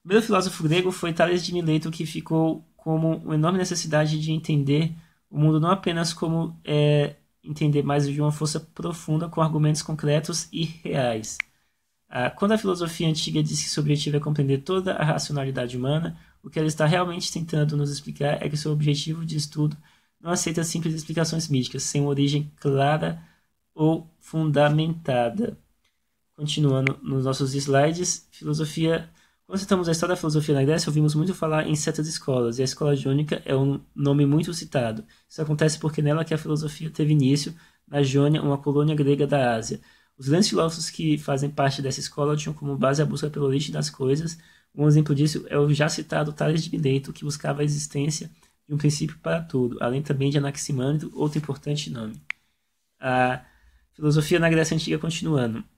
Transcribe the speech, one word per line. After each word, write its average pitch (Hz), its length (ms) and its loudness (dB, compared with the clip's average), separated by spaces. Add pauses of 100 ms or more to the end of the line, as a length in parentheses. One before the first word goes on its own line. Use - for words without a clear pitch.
O - 80 -20
primeiro 214 180 4
filósofo 185 360 0
grego 180 300 2
foi 175 200 -2
Tales 175 320 2
de 175 80 -6
Mileto, 160 380 0
que 160 160 -6
ficou 160 580 -2 (120)
como 160 400 0
uma 165 180 -6
enorme 160 240 2
necessidade 156 600 0
de 156 120 -2
entender 156 640 0 (360)
o - 80 -8
mundo 156 220 4
não 170 100 2
apenas 170 420 0
como, 165 520 -2
é, 147 520 2 (260)
entender, 147 400 0
mas 143 260 0
de 143 120 -4
uma 151 120 2
força 156 280 -2
profunda 165 680 -4
com 165 140 0
argumentos 151 400 2
concretos 156 680 -2
e 165 120 -4
reais. 123 760 -4 (720)
Ah, 123 220 -2
quando 202 220 0
a 220 60 4
filosofia 175 500 -2
antiga 156 340 0
diz 151 200 -2
que - 60 -6
seu - 140 -2
objetivo 147 340 0
é 143 40 2
compreender 143 380 0
toda 185 360 -2
a - 100 0
racionalidade 135 720 -2
humana, 151 420 -2 (240)
o - 60 -16
que - 100 -6
ela 156 100 2
está 156 180 2
realmente 180 440 0
tentando 151 460 0
nos 143 140 0
explicar 147 520 -4
é 156 60 -2
que 147 80 -4
seu 151 160 -2
objetivo 151 540 0
de 160 100 -4
estudo 151 400 -2 (420)
não 165 120 -8
aceita 170 340 0
simples 165 300 -2
explicações 160 540 -2
místicas, 135 340 -2
sem - 180 -2
uma 143 100 2
origem 143 460 0
clara 151 680 0 (520)
ou 160 360 2 (100)
fundamentada. 151 1400 0 (760)
Continuando 139 680 2
nos 135 220 -2
nossos 135 300 -2
slides, 143 760 0
filosofia. 160 800 -2 (360)
Quando 185 120 -6
citamos 190 300 0
a 165 40 2
história 170 220 0
da - 20 -6
filosofia 151 380 0
na 135 100 2
Grécia, 160 240 0
ouvimos 151 260 2
muito 160 200 0
falar 156 340 -2
em 156 60 2
certas 151 340 -2
escolas, 123 500 -2
e 135 40 2
a - 20 2
escola 143 320 0
jônica 139 480 -2
é 139 120 0
um 139 240 2 (140)
nome 143 300 4
muito 160 300 2
citado. 113 500 -4 (240)
Isso - 140 -8
acontece 151 360 2
porque 156 240 -2
nela 151 220 2
que 160 100 -2
a 156 40 -2
filosofia 156 520 -4
teve 151 220 0
início, 143 420 2 (320)
na 143 160 0
Jônia, 143 400 4
uma 139 160 2
colônia 147 360 2
grega 143 320 2
da 135 280 2
Ásia. - 260 -4 (380)
Os 135 100 -6
grandes 175 200 4
filósofos 165 420 0
que 156 260 0
fazem 143 320 -2
parte 139 320 0
dessa 135 200 -4
escola 147 360 -2
tinham 156 160 -6
como 143 240 -6
base 135 240 2
a 147 60 4
busca 143 240 -4
pela 147 160 -2
origem 139 240 0
das - 180 -4
coisas. 143 480 -2 (380)
Um 147 140 2
exemplo 151 260 6
disso 151 340 0
é 147 80 -2
o 147 160 4
já 147 160 2
citado 156 440 -4
Tales 156 320 0
de - 120 -6
Mileto, 139 360 0
que - 120 -14
buscava 147 380 -4
a - 20 0
existência 147 640 -4 (400)
de 147 60 -6
um 147 40 0
princípio 147 440 0
para 165 180 -2
tudo, 123 400 -2
além 127 220 -2
também 139 260 -2
de 143 100 2
Anaximandro, 139 760 -2
outro 151 240 -2
importante 147 500 -6
nome. 110 320 -10 (800)
A 127 420 0 (520)
filosofia 151 460 2
na 165 100 4
Grécia 160 240 2
Antiga 160 240 -2
continuando. 143 680 -2 (140)